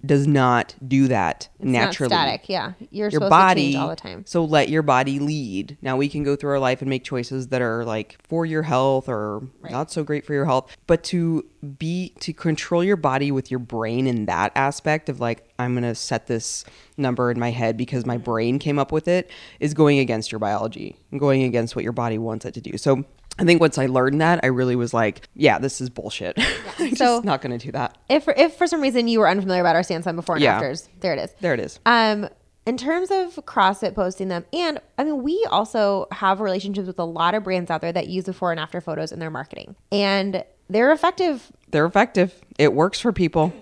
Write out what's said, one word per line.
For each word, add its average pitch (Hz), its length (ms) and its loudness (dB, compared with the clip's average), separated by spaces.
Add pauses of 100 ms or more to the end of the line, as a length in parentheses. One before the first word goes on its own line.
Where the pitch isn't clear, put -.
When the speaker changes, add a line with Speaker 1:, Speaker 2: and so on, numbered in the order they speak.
Speaker 1:
does 139 220 4
not 127 480 4 (120)
do 135 220 4
that 98 400 0 (100)
Speaker 2:
It's - 60 -10
not 127 80 0
Speaker 1:
naturally. 127 380 0
Speaker 2:
static, 143 380 -2
yeah. 185 240 -6 (180)
You're 208 160 -6
Speaker 1:
Your 208 60 -2
Speaker 2:
supposed 156 180 0
Speaker 1:
body, 185 300 8
Speaker 2:
to 139 120 0
change 139 100 -2
all 165 60 -4
the 165 80 -8
time. 92 300 -14
Speaker 1:
so 170 180 0
let 151 240 2
your 156 140 0
body 139 360 2
lead. 143 640 -6
Now 131 160 -4
we 143 120 0
can 147 140 -4
go 139 140 0
through 143 140 -4
our 139 80 2
life 131 240 0
and 135 80 -2
make 131 140 -2
choices 127 440 -6
that 131 140 0
are, 117 220 -2
like, 110 340 -6 (100)
for 165 160 0
your 156 180 -2
health 135 460 2
or 107 340 -4 (200)
Speaker 2:
Right. 165 100 -12
Speaker 1:
not 143 180 -6
so 165 120 -4
great 147 240 -4
for 151 80 -4
your 139 100 0
health, 131 260 0 (160)
but 165 180 4
to 165 420 -2 (320)
be, 175 420 -6
to - 140 -8
control 170 500 -2
your 196 140 2
body 143 340 0
with 131 180 -4
your 127 100 -2
brain 117 460 -2
in 117 200 0
that 92 280 0
aspect 147 540 0
of, 127 100 -6
like, 117 300 -4 (100)
"I'm 123 160 -2
gonna 120 200 -2
set - 320 -6
this - 360 -6 (360)
number 127 320 0
in 117 80 -2
my 120 140 0
head 113 260 0
because 123 260 -4
my 120 140 -2
brain 120 400 0
came 143 200 0
up 139 140 -2
with 156 160 -2
it," 180 220 0 (300)
is 151 120 -2
going 147 260 6
against 117 320 0
your 110 100 -8
biology 104 560 -4 (140)
and 139 80 -8
going 135 240 2
against 117 320 0
what 117 100 -4
your 117 80 -4
body 117 260 -2
wants 113 260 -6
it - 100 -8
to 117 60 -10
do. - 160 -10
So 135 280 2 (360)
I - 40 2
think 170 160 6
once 156 180 4
I 135 80 2
learned 131 340 2
that, 165 220 4
I 127 60 2
really 127 280 0
was 120 180 -2
like, 110 400 0
"Yeah, 123 240 4
this 131 220 -4
is 127 80 -6
bullshit." 101 540 -8
<laughs> 247 40 2 (320)
Speaker 2:
Yeah. 320 120 -2
Speaker 1:
I'm - 60 0
Speaker 2:
So 240 200 4
Speaker 1:
just 233 80 -4
not 156 180 0
gonna 123 160 -6
do 127 140 -12
that. - 260 -6 (100)
Speaker 2:
if, 294 280 2
if 311 180 6
for 349 140 0
some 320 120 -2
reason 247 280 0
you 226 100 2
were 208 100 6
unfamiliar 185 340 2
about 170 120 4
our 170 80 4
stance 170 240 -4
on 175 80 -4
before 170 220 -4
and 147 80 2
Speaker 1:
Yeah. 113 100 4
Speaker 2:
afters, 135 340 -4 (120)
there 180 120 -2
it 139 60 -2
is. 82 120 -8 (100)
Speaker 1:
There 175 140 0
it 120 60 -2
is. 78 260 -10
Speaker 2:
Um, 220 420 2 (380)
in 247 100 -2
terms 330 340 -2
of 370 240 -2 (120)
CrossFit 196 500 0
posting 190 320 -4
them, 175 240 -4
and, 320 280 -2 (160)
I 254 60 -2
mean, 294 220 -2
we 359 260 0
also 202 600 0
have 196 280 0
relationships 196 460 -4
with 180 140 -8
a 175 40 -2
lot 170 300 0
of 214 80 -2
brands 185 280 -2
out 160 100 -2
there 170 120 -4
that 175 140 -4
use 180 180 -6
before 180 280 -2
and 165 80 -4
after 160 200 -6
photos 156 300 -6
in - 80 -12
their 160 120 -8
marketing. - 440 -12 (160)
And 196 540 0 (260)
they're 233 220 4
effective. 330 580 0 (220)
Speaker 1:
They're 151 140 4
effective. 190 460 2 (260)
It 143 160 6
works 160 260 0
for 240 120 0
people. 165 500 2